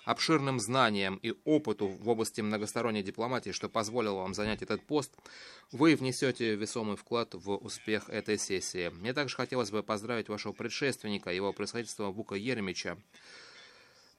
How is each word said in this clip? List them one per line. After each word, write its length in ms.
обширным 540
знаниям 640
и 120
опыту 420
в 220
области 320
многосторонней 640
дипломатии, 480
что 160
позволило 480
вам 180
занять 280
этот 200
пост, 300
вы 240
внесёте 600
весомый 400
вклад 380
в 200
успех 560
этой 260
сессии. 520
Мне 260
также 220
хотелось 340
бы 140
поздравить 440
вашего 240
предшественника, 800
его 220
превосходительство 580
Вука 240
Еремича, 640